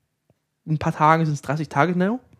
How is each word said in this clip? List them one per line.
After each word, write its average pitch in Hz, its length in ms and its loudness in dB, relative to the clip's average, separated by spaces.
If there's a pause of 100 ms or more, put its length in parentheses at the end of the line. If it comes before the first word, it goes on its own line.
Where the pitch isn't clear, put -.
(640)
ein 156 140 -2
paar 160 160 -4
Tage 160 300 4
sind's 151 160 -2
dreißig 147 260 -6
Tage 156 240 0
genau. 190 300 -2 (180)